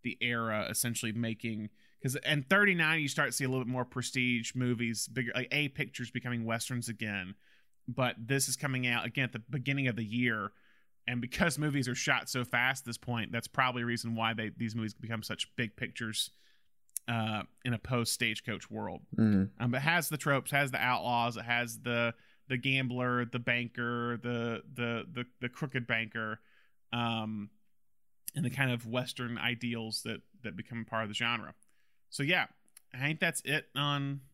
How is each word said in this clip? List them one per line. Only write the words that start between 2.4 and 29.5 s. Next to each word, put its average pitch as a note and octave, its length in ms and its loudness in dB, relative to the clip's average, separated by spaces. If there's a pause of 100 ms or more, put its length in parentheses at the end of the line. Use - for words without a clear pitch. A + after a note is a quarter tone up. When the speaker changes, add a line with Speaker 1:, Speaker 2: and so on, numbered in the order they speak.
Speaker 1:
thirty-nine F3 560 6
you C#3+ 80 2
start C#3+ 220 2
to - 20 -4
see C#3 120 0
a C3 40 2
little C3 160 2
bit A#2+ 80 -2
more B2+ 120 0
prestige B2 720 0
movies, A#2+ 540 0
bigger, A#2+ 260 -4
like, B2 160 -2
A C#3+ 180 2
pictures B2+ 420 -6
becoming B2 340 -2
Westerns A2+ 440 -2
again. G2+ 460 -4 (540)
But B2 300 0
this C3+ 300 0
is C3 80 -2
coming B2+ 300 -2
out, A#2+ 200 0
again, B2+ 180 -2
at - 80 -4
the B2 60 -6
beginning C3 500 0
of G#2 80 0
the A2+ 80 -2
year. A2 480 0 (560)
And A#2+ 120 -2
because C#3+ 380 0
movies C#3+ 300 2
are B2 60 -2
shot - 340 0
so B2 160 -2
fast B2+ 380 0
at - 40 -12
this A#2 120 -6
point, A#2 320 -2
that's A#2 160 -4
probably B2+ 360 2
a A#2+ 40 0
reason A#2 300 -2
why A2+ 180 2
they, A2 220 -2
these A2+ 180 -2
movies A2 200 -2
become A2+ 280 -6
such - 340 -6
big A#2 200 -2
pictures, A2 540 -4 (760)
uh, A2 360 0 (220)
in B2 100 0
a G#2 40 -2
post-Stagecoach A#2 920 0
world. G#2+ 320 -6 (140)
Speaker 2:
Mm-hmm. G#2 460 6
Speaker 1:
Um, B2 80 2
but B2+ 80 0
it - 40 2
has E3 260 4
the D#3 80 -2
tropes, C#3 340 2
has C#3 220 4
the B2+ 100 -2
outlaws, A#2+ 540 2
it A#2 80 -6
has A#2 340 0
the, A#2 340 2 (360)
the C3 80 0
gambler, B2 680 2
the A#2+ 140 -4
banker, A#2+ 800 0
the, A#2 480 -2 (100)
the, A#2 380 -2
the, A#2+ 120 -4 (160)
the B2 80 -4
crooked C3 380 -4
banker, A2 540 -2 (520)
um, A2 580 -2 (840)
and C3+ 100 -2
the B2 60 0
kind C3 220 0
of A#2 160 -4
Western B2 500 -4
ideals A#2 640 -2